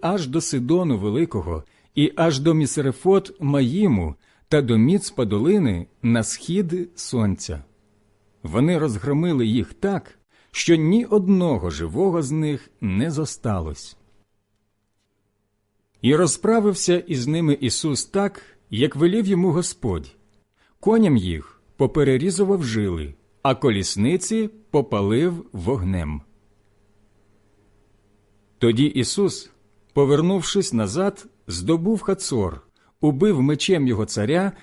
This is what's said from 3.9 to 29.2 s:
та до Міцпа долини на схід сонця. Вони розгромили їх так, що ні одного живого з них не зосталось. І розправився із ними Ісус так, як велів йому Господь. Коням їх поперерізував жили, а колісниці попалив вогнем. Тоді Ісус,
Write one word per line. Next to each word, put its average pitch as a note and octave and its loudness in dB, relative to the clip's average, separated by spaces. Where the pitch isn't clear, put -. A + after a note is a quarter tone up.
та D3 2
до A#2 2
Міцпа C3+ 2
долини G#2+ 0
на A#2 2
схід F3 -4
сонця. F#2 -4
Вони C#3 0
розгромили C#3+ -2
їх A2 -2
так, - -6
що - 0
ні E3+ 2
одного F3+ 2
живого G#2 -2
з C3+ -6
них D3+ -4
не A2+ -2
зосталось. G2+ -6
І C3 4
розправився F#3 2
із C3 -4
ними D#3 2
Ісус C3 -2
так, G3 -2
як C3 0
велів F#3 2
йому F#3 2
Господь. A#2+ -4
Коням G#3 4
їх F2 -6
поперерізував D#3+ 2
жили, F#2 -4
а C3+ 2
колісниці C#3+ 0
попалив C3+ 0
вогнем. F2 -4
Тоді A#2 2
Ісус, D3 -2